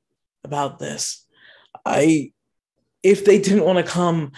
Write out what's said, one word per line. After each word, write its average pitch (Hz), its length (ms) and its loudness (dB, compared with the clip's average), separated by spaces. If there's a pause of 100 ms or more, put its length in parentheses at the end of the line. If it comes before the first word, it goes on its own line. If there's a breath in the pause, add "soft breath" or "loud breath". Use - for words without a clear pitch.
(420)
about 143 360 -8
this. - 460 -12 (600 loud breath)
I, 156 460 0 (680)
if 196 220 2
they 208 160 6
didn't 196 240 0
wanna 180 180 2
come, 165 560 -4